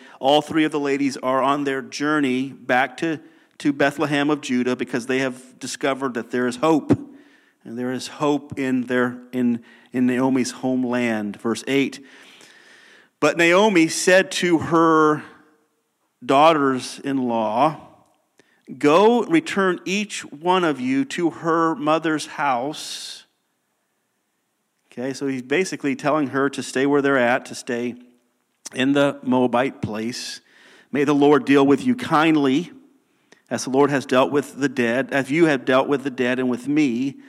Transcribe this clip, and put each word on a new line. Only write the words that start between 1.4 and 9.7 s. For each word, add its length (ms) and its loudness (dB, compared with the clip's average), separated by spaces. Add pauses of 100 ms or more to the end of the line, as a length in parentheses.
on 220 0
their 160 -2
journey 720 -2
back 480 -2
to, 200 -2 (400)
to 140 0
Bethlehem 560 0
of 140 -2
Judah 340 -2
because 300 -6
they 140 0
have 380 -8
discovered 540 -4
that 200 -8
there 140 0
is 100 -2
hope. 360 0 (720)
And 140 -12
there 160 -4
is 140 -10
hope 500 -2
in 240 -2
their, 400 -2 (100)
in, 320 0 (300)